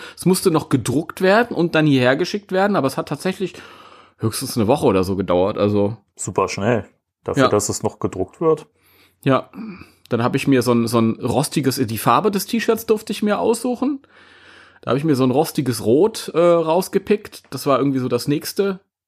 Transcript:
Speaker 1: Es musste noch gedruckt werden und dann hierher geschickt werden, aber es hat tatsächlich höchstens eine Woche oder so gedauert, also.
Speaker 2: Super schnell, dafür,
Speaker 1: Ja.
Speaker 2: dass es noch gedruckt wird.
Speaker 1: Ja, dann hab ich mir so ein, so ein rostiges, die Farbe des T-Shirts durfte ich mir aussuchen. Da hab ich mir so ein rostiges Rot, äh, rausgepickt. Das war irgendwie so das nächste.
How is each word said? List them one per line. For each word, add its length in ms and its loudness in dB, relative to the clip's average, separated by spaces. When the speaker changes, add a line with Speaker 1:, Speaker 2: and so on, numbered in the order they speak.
Speaker 1:
Es 100 -4
musste 260 2
noch 180 0
gedruckt 520 -2
werden 340 2
und 200 0
dann 120 4
hierher 280 4
geschickt 360 -4
werden, 240 2
aber 120 2
es 100 -6
hat 120 -6
tatsächlich 440 -6
höchstens 380 -4
eine 100 2
Woche 180 2
oder 180 4
so 120 -4
gedauert, 420 0
also. 400 0
Speaker 2:
Super 340 -4
schnell, 360 -2
dafür, 200 0
Speaker 1:
Ja. 60 4
Speaker 2:
dass 200 0
es 140 -6
noch 160 -6
gedruckt 400 -6
wird. 280 0
Speaker 1:
Ja, 260 0
dann 120 0
hab 140 0
ich 120 -4
mir 140 4
so 120 2
ein, 140 2
so 120 2
ein 200 2
rostiges, 580 -2
die 200 -4
Farbe 320 2
des 160 -2
T-Shirts 400 -2
durfte 260 -2
ich 120 -8
mir 160 0
aussuchen. 640 -2
Da 100 -4
hab 60 2
ich 80 -2
mir 100 4
so 80 2
ein 80 4
rostiges 540 -2
Rot, 500 2
äh, 40 -4
rausgepickt. 1120 0
Das 140 -8
war 140 2
irgendwie 200 0
so 100 -2
das 180 -2
nächste. 540 -2